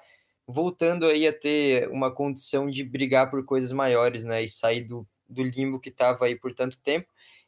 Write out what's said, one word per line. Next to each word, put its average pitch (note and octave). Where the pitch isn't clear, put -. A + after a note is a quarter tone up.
voltando E3
aí D#3
a D3+
ter D3
uma C3
condição C#3+
de C#3
brigar C3
por C3+
coisas C3
maiores, B2
né, A2+
e A2+
sair A#2
do, A#2
do B2+
limbo C3
que C3
tava B2+
aí B2
por B2
tanto B2+
tempo. D#3